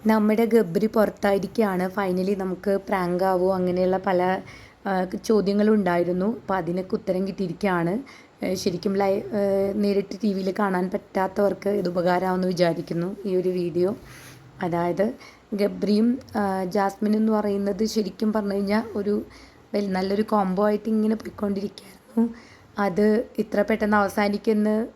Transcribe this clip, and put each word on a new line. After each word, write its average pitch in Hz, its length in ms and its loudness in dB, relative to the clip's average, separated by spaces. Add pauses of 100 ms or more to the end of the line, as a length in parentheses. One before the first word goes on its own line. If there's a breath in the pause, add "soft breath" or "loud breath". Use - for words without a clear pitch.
നമ്മുടെ 220 380 4
ഗബ്രി 208 420 2
പുറത്തായിരിക്കുകയാണ്. 196 1000 0
Finally 185 500 -2
നമുക്ക് 190 400 -2 (100)
പ്രാങ്ക് 180 360 0
ആവോ 190 300 2
അങ്ങനെയുള്ള 185 520 0
പല, 185 340 2 (460 loud breath)
ആ, 190 180 0
ചോദ്യങ്ങളും 208 720 2
ഉണ്ടായിരുന്നു. 180 520 2
അപ്പൊ 214 280 -4
അതിനൊക്കെ 180 400 -4
ഉത്തരം 190 340 -2
കിട്ടിയിരിക്കുകയാണ്. 180 720 -2 (460 loud breath)
ഏ, 185 100 -2
ശരിക്കും 190 420 -2
ലൈ-, 196 260 0
ഏ, 196 520 0
നേരിട്ട് 202 480 0
ടി 208 100 0
വിയിൽ 190 260 -2
കാണാൻ 190 360 0
പറ്റാത്തവർക്ക് 196 760 0
ഇത് 196 200 0
ഉപകാരമാവുമെന്ന് 180 600 0
വിചാരിക്കുന്നു 170 760 0
ഈ 185 120 -2
ഒരു 185 120 0
വീഡിയോ. 180 480 0 (680 loud breath)
അതായത് 175 500 0 (420 loud breath)
ഗബ്രിയും, 202 640 2 (180)
ആ, 190 280 0
ജാസ്മിൻ 196 520 0
എന്ന് 220 160 2
പറയുന്നത് 202 520 0
ശരിക്കും 214 480 -2
പറഞ്ഞു 202 220 -2
കഴിഞ്ഞാൽ 202 280 0 (120)
ഒരു 208 280 -2 (520 loud breath)
വൽ-, 208 140 -2
നല്ലൊരു 190 340 0
കോംബോ 202 440 2
ആയിട്ട് 208 220 0
ഇങ്ങനെ 220 260 2
പോയിക്കൊണ്ടിരിക്കുകയായിരുന്നു. 208 1200 -4 (440 loud breath)
അത് 208 460 2 (140)
ഇത്ര 208 320 0
പെട്ടെന്ന് 214 260 2
അവസാനിക്കുമെന്ന് 208 1000 0